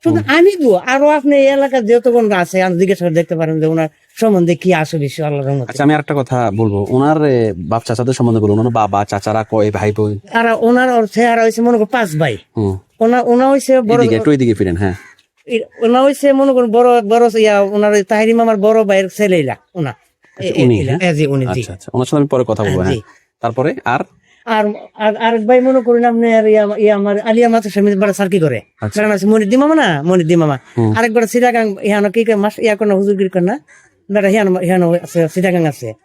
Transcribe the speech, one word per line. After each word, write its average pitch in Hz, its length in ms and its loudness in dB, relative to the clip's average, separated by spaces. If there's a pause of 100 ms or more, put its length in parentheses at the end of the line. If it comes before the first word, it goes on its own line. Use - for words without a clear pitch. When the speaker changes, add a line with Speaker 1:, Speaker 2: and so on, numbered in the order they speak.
Speaker 1:
শুধু 330 120 0
Speaker 2:
হুম। 208 120 0
Speaker 1:
আমি 339 280 4
গো, 269 200 0
আরো 262 320 0
আপনি 285 280 2
এই 269 120 4
এলাকার 269 380 0
যতক্ষণ 233 460 2
আছে, 185 300 -2
আপনি 185 180 -2
জিজ্ঞেস 190 200 0
করে 175 100 -2
দেখতে 165 260 -2
পারেন 160 240 -2
যে 156 60 0
ওনার 160 240 0 (260)
সম্বন্ধে 175 400 2
কি 180 180 0
আসে 156 240 -4
বিষয় 147 280 -6
আল্লাহর 143 240 -4
রহমতে। 139 200 -2
Speaker 2:
আচ্ছা, - 140 -4
আমি 147 100 4
আরেকটা 151 240 -2
কথা 123 380 -2
বলবো। 101 340 -2
ওনার, 147 360 2
এ, 117 320 0
বাপ 92 280 -4
চাচাদের 120 280 -2
সম্বন্ধে 117 280 0
বলুন। 104 180 2
ওনার 117 140 0
বাবা, 104 320 0
চাচারা 107 380 -4
কয় 107 280 -2
ভাই 104 200 -2
বোন? 104 280 -4 (140)
Speaker 1:
আর 226 260 0
ওনার 247 300 2
ওর 233 180 0
চেহারা 233 360 0
হইছে 226 180 0
মনে 240 160 2
করেন 214 80 0
পাঁচ 202 300 -4
ভাই। 143 220 -2 (200)
Speaker 2:
হুম। 98 200 -2 (220)
Speaker 1:
ওনা-, 233 260 2
ওনা 247 240 2
হইছে 262 320 2
বড় 233 180 2
Speaker 2:
এদিকে, 226 160 2
একটু 180 160 2
এদিকে 127 220 2
ফিরেন, 95 240 -2
হ্যাঁ। 95 160 -2 (520)
Speaker 1:
এ-, 220 180 -6 (180)
ওনা 240 220 2
হইছে 277 300 2
মনে 269 200 2
করেন 240 180 0
বড়, 240 300 4
বড় 226 380 2
ইয়া, 208 220 2
ওনার 208 320 0
ওই 208 100 2
তাহিরি 220 300 0
মামার 226 240 2
বড় 220 260 2
ভাইয়ের 196 260 0
ছেলে 190 300 0
ইলা, 127 160 -4 (200)
ওনা। 143 180 -6 (460)
এ-, 185 140 -6
এ-, 151 100 0
Speaker 2:
উনি, 120 160 2
Speaker 1:
ইলা, 135 220 -2
Speaker 2:
হ্যাঁ? 180 100 0
Speaker 1:
এ, 151 40 -2
জি, 151 120 0
উনি, 135 260 -2
জি। 127 60 -4
Speaker 2:
আচ্ছা, 104 140 -10
আচ্ছা। - 200 -20
ওনার 123 120 0
সাথে 151 120 -2
আমি 143 100 2
পরে 127 200 0
কথা 110 160 -2
বলবো, 95 120 -2
Speaker 1:
হ্যাঁ, 90 100 -2
Speaker 2:
হ্যাঁ। 123 100 -2
Speaker 1:
জি। 104 60 -8 (400)
Speaker 2:
তারপরে 127 340 -4 (100)
আর? 120 140 -2 (460)
Speaker 1:
আর, 220 200 0 (300)
আর, 214 200 -2
আরেক 226 320 -2
ভাই 254 140 4
মনে 262 200 2
করেন 240 240 0
আপনি 233 280 2
আর 220 140 4
ইয়া, 214 200 4 (100)
ইয়া 208 180 2
আমার 202 240 -2
আলিয়া 226 300 2
মাথার 220 220 -2
সামনে 202 240 0
বড় 196 180 0
স্যার 196 160 -2
কি 190 100 0
করে? 131 220 -2 (200)
Speaker 2:
আচ্ছা। 110 200 -4
Speaker 1:
ম্যাডাম 214 140 0
আছে 196 120 -2
মনিদ্দি 214 300 2
মামা 302 180 2
না? 180 280 0
মনিদ্দি 175 320 2
মামা। 151 240 0 (180)
Speaker 2:
হুম। 110 200 2
Speaker 1:
আরেক 226 160 0
বড় 226 140 0
চিটাগাং, 233 560 0
ইহানো 202 280 0
কি 233 120 0
করে 220 120 0
মাস-, 208 240 -2
ইয়া 220 160 0
করে 208 140 -2
না, 196 60 2
হুজুরগিরি 196 340 0
করে 180 140 -2
না? 226 160 -2 (520)
বেটা 202 180 0
ইহানো, 196 320 0
ইহানো 175 320 2
আছে, 170 400 -2
চিটাগাং 180 320 0
আছে। 120 280 -6 (120)